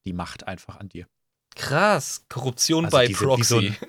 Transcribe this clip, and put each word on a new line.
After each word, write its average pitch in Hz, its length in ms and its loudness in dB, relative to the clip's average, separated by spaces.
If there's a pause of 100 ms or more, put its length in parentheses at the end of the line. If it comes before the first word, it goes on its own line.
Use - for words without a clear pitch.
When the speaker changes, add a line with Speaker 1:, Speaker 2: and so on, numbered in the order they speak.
Speaker 1:
die 92 80 -6
Macht - 340 -10
einfach 92 320 -12
an 101 80 -14
dir. - 180 -16 (480)
Speaker 2:
Krass, - 760 0
Korruption 135 560 0
Speaker 1:
Also 147 100 2
Speaker 2:
bei 123 100 6
Speaker 1:
die 110 60 0
sind 131 240 2
wie 117 60 4
so 117 160 4
Speaker 2:
Proxy. 107 180 0 (120)